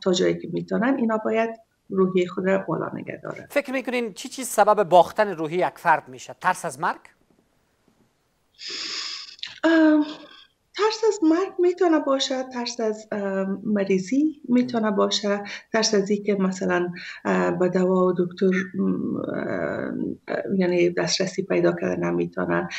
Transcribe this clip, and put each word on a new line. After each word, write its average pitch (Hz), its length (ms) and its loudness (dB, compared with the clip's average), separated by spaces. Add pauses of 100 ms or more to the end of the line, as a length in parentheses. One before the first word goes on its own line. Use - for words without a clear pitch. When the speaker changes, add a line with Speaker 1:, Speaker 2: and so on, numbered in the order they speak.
Speaker 1:
تا 185 100 2
جایی 175 240 2
که - 160 -10
می‌تونن 190 440 -2
اینا 226 200 0
باید 220 320 -2 (400)
روحیه 185 380 2
خود 185 180 -6
را 190 120 2
بالا - 360 -4
نگه - 300 -10
دارن. - 260 -12
Speaker 2:
فکر 277 220 -2
می‌کنین 247 420 -4
چی - 160 -12
چیز 247 180 -10
سبب 208 360 4
باختن 180 440 4
روحیه 165 400 -2
یک - 100 -8
فرد 156 300 0
می‌شه؟ 127 340 -16
ترس 180 240 -2
از 135 140 -8
مرگ؟ 202 220 -4 (2500)
Speaker 1:
ام، 311 420 6 (720)
ترس 440 300 0
از 403 160 2
مرگ 339 360 2
می‌تونه 349 400 4
باشه، 269 440 0
ترس 240 360 -8
از، 214 320 -4
ام، 196 520 -2
مریضی 208 880 2
می‌تونه 240 420 2
باشه، 202 520 0 (300)
ترس 220 200 2
از 190 160 2
اینکه 202 260 0
مثلاً، 185 580 0 (320)
اه، 180 260 2
به 180 180 2
دوا 185 360 4
و 185 80 2
دکتر، 180 380 0 (280)
ام، - 420 -2 (1040)
اه، - 300 -4
یعنی 180 320 4
دسترسی 180 540 -2
پیدا 175 280 2
کردن 175 320 -2
نمی‌تونن. - 760 -2